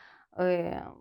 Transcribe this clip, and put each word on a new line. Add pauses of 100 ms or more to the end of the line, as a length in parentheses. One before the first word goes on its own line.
(380)
Е, (140)